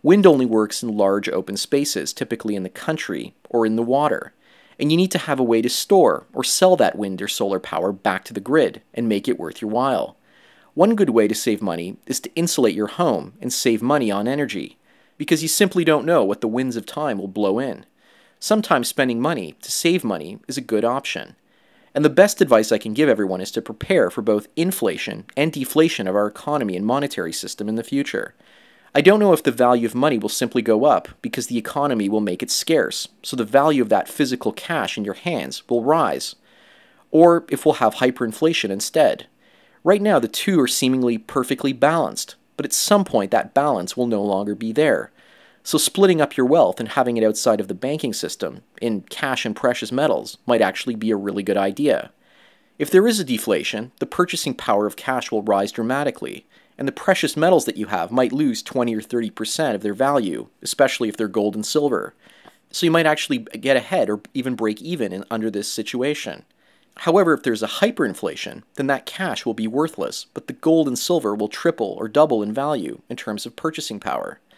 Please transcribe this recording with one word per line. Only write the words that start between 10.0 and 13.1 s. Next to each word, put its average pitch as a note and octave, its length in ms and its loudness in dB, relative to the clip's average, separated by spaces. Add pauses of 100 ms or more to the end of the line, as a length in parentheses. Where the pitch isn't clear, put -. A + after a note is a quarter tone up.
One G#3 220 4
good F#3+ 160 2
way A2 160 4
to G#2 80 0
save G#2+ 260 -2
money F2+ 360 -6 (100)
is - 140 -4
to - 140 -10
insulate D3+ 380 2
your G#2 140 -2
home A#2+ 520 -2